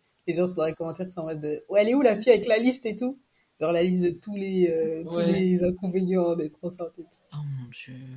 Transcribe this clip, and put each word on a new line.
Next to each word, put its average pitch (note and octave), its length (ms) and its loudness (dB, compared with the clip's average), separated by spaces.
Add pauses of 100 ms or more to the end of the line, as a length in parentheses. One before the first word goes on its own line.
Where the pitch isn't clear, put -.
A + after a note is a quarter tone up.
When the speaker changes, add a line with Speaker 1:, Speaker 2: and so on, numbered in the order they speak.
(260)
Speaker 1:
Les E3+ 80 -2
gens F3+ 120 0
sont F3+ 100 -6
dans D#3 100 0
les D#3+ 80 -2
commentaires, E3 360 -8
sont F3+ 120 -10
en - 20 -6
mode D#3+ 160 -6
de, « D3+ 280 -6
Ouais, G3+ 140 4
elle G#3+ 60 2
est A#3+ 60 2
où C#4+ 80 4
la A3 180 4
fille B3 120 6
avec G#3 140 4
la A3 120 4
liste B3 280 0
et G#3+ 100 -4
tout ? » B3+ 220 -6 (420)
Genre D#3 120 0
la E3+ 100 2
liste F#3 220 2
de F3 60 2
tous G3+ 260 -8
les, F#3+ 320 2
euh, D#3+ 360 -2
tous E3+ 120 -8
Speaker 2:
Ouais. G3 160 2
Speaker 1:
les F#3 320 2
inconvénients F3+ 720 0
d'être D#3 260 -6
enceinte F3 360 -8
et E3+ 40 -14
tout. - 160 -20 (140)
Speaker 2:
Oh D3 120 -10
mon C3+ 260 -8
Dieu. - 240 -18 (220)